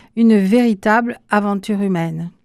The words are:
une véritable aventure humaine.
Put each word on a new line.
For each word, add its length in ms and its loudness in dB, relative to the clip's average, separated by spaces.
une 200 4
véritable 840 0
aventure 520 -2
humaine. 500 -4